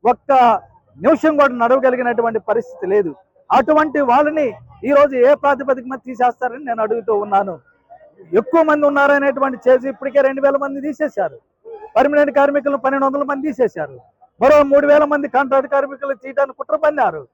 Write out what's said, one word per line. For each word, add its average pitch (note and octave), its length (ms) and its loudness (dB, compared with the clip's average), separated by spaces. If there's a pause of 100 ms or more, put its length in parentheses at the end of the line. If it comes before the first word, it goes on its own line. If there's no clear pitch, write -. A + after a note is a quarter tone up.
ఒక్క B3 280 -2 (680)
నిమిషం D4+ 360 2
కూడా C#4 180 2
నడవగలిగినటువంటి A#3+ 840 0
పరిస్థితి A3 480 -4
లేదు. F#3 280 0 (380)
అటువంటి D4+ 480 2
వాళ్ళని C#4+ 520 0 (320)
ఈరోజు C#4 320 2
ఏ B3+ 180 4
ప్రాతిపదిక C4 520 -2
మీద B3+ 200 -10
తీసేస్తారని B3 580 -4
నేను A#3 180 -4
అడుగుతూ A3+ 360 -4
ఉన్నాను. G3 400 -2 (760)
ఎక్కువ D#4+ 280 2
మంది D4+ 240 2
ఉన్నారనేటువంటి C#4 720 0 (100)
చేసి B3+ 200 4
ఇప్పటికే C#4 320 -2
రెండు C4+ 200 0
వేల C#4 160 2
మంది C#4 240 -6
తీసేశారు, C4 580 -6 (580)
పర్మనెంట్ D4 400 2
కార్మికులను C#4 420 0
పన్నెండు C4+ 280 -2
వందల C#4 160 -2
మంది C#4 240 -6
తీసేశారు, D#3+ 540 -4 (400)
మరో C#4+ 220 6
మూడు C#4+ 240 2
వేల D4 180 4
మంది D4 240 -4
కాంట్రాక్ట్ C4+ 440 -2
కార్మికులు C#4 420 -4
తీయడానికి C4+ 440 -6
కుట్ర - 180 -6
పన్నారు. B3+ 580 -2